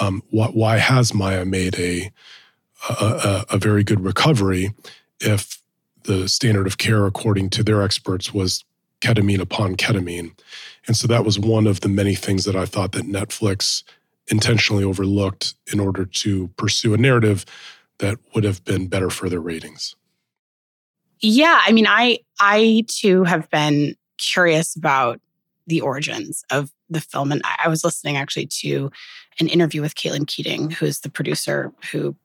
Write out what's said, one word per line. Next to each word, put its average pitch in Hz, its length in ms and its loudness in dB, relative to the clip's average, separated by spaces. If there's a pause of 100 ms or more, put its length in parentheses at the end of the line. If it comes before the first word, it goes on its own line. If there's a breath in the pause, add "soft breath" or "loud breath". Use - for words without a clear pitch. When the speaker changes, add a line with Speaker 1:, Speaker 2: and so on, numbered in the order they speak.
Speaker 1:
um, 98 300 -2
wh-, 110 240 0
why 110 220 4
has 117 380 4
Maya 95 320 0
made 92 320 -2
a, 87 340 -4 (800 soft breath)
a, - 20 -4
a, 104 600 0
a 104 60 2
very 104 240 4
good 104 180 2
recovery 98 760 2 (460 loud breath)
if - 420 -2 (400)
the 95 260 -2
standard 104 380 2
of 98 120 -4
care, 104 280 2
according 98 440 0
to 117 120 -2
their 104 180 2
experts, 95 540 -4
was 92 300 -2 (360)
ketamine 101 400 2
upon 92 360 -4
ketamine? 87 640 -4 (480 loud breath)
And 107 100 2
so - 100 -2
that 113 180 2
was 107 140 2
one 110 280 2
of 95 140 2
the 101 80 -2
many 98 260 2
things 95 300 -2
that 95 120 -2
I 92 100 -2
thought 95 260 -4
that 82 140 -6
Netflix 98 800 -4 (460 soft breath)
intentionally 107 540 2
overlooked 98 720 -2 (180)
in 104 80 0
order 95 240 -2
to 92 440 -2 (100)
pursue 107 340 0
a 107 60 4
narrative 113 480 4 (540 loud breath)
that 98 180 -2 (160)
would 107 100 2
have 101 220 -2
been 95 200 -2
better 92 220 -2
for 92 220 -4
their 87 100 -4
ratings. 78 560 -10 (1200)
Speaker 2:
Yeah, 254 460 6
I 208 60 4
mean, 220 160 6
I, 226 300 2 (200)
I 220 480 4
too 185 380 2
have 170 240 0
been 147 480 0 (220)
curious 165 580 2
about 135 440 0 (460)
the 165 140 0
origins 139 720 -6
of 139 200 -2 (200)
the 160 100 -4
film. 139 320 -4
And 143 120 -2
I, - 200 -4
I 170 40 2
was 160 160 0
listening 147 320 -4
actually 143 300 -6
to 139 440 -4 (500 loud breath)
an - 80 0
interview 160 320 2
with 151 140 -4
Caitlin 151 320 -4
Keating, 151 440 -6
who 160 160 -4
is 143 140 -4
the - 80 -12
producer 147 640 -4 (180)
who 147 240 -4 (100)